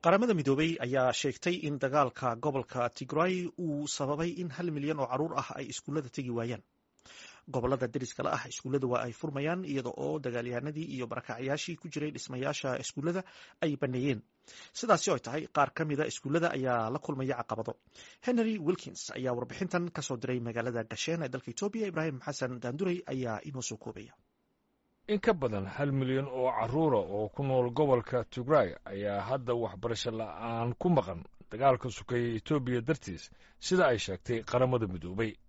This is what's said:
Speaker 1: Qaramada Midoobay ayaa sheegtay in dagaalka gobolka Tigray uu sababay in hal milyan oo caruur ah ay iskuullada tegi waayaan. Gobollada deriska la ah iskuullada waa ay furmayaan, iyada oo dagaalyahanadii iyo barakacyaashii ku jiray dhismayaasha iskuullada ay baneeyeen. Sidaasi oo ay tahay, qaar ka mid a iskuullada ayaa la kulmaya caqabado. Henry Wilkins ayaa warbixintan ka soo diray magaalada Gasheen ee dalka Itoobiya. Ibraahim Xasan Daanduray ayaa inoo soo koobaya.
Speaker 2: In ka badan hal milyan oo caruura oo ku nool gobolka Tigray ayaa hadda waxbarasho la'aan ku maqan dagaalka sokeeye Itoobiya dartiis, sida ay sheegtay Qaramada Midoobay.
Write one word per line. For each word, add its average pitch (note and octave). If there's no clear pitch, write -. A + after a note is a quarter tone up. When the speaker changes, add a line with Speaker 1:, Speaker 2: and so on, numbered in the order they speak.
Speaker 1:
Qaramada G#3+
Midoobay D#3
ayaa B2+
sheegtay D3
in C#3+
dagaalka C3
gobolka C3
Tigray F3
uu D3
sababay C#3+
in F3
hal F3
milyan D3
oo B2
caruur D3
ah -
ay C#3
iskuullada C#3+
tegi B2+
waayaan. A#2
Gobollada B2+
deriska C3
la -
ah -
iskuullada C3
waa A#2+
ay B2
furmayaan, D#3
iyada C3+
oo D3
dagaalyahanadii B2+
iyo B2+
barakacyaashii C3
ku E3
jiray D3+
dhismayaasha C3+
iskuullada E3+
ay D3+
baneeyeen. B2+
Sidaasi G3+
oo D#3
ay A#2+
tahay, C#3+
qaar C#3
ka D#3+
mid D3
a D#3
iskuullada D#3+
ayaa B2
la C#3
kulmaya C3+
caqabado. A2
Henry A3+
Wilkins -
ayaa B2+
warbixintan F3
ka -
soo C#3
diray B2+
magaalada A#2
Gasheen D#3+
ee C3+
dalka C3
Itoobiya. G3+
Ibraahim D#3+
Xasan B2+
Daanduray F3
ayaa B2+
inoo C3+
soo A#2
koobaya. -
Speaker 2:
In G#3
ka A#3
badan A2+
hal C#3+
milyan C3+
oo B2+
caruura A#2+
oo G2+
ku -
nool B2+
gobolka B2
Tigray B2+
ayaa G2+
hadda A#2+
waxbarasho A2+
la'aan A2+
ku -
maqan F#2+
dagaalka B2+
sokeeye A#2+
Itoobiya B2
dartiis, -
sida F3+
ay B2
sheegtay A2
Qaramada B2+
Midoobay. F#2